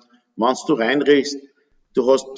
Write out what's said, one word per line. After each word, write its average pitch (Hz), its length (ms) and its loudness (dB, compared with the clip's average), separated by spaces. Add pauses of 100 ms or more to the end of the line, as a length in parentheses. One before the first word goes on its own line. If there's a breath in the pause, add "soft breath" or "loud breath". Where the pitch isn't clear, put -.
(360 soft breath)
Wenn's 123 300 -2
du 156 80 0
reinriechst, 135 640 0 (560)
du 127 180 2
hast 131 140 0 (100)